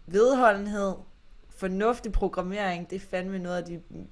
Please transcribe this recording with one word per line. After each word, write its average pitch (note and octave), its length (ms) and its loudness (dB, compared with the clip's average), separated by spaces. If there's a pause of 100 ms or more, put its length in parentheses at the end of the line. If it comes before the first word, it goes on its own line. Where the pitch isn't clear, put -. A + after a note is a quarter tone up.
vedholdenhed, G#3 880 4 (600)
fornuftig G#3 560 0
programmering, F#3 800 -2
det F#3 60 -6
er F#3+ 40 -10
fandme F#3+ 380 -6
noget F3 180 -4
af F3 80 -4
de E3+ 160 -10 (320)